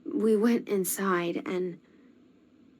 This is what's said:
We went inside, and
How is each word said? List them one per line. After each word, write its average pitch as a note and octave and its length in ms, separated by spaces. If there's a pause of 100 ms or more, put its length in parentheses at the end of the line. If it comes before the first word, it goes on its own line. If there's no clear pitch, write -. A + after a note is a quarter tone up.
We G#3+ 320
went A#3 320
inside, F3+ 760
and F3+ 320 (1000)